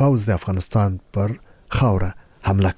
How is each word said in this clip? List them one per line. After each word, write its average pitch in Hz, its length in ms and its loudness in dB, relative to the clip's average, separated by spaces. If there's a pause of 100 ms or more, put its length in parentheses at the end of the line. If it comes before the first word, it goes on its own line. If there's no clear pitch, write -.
پوځ 131 260 2
د 95 100 2
افغانستان 95 580 0 (200)
پر 104 180 -2 (460)
خاوره 95 280 2 (400)
حمله 95 300 2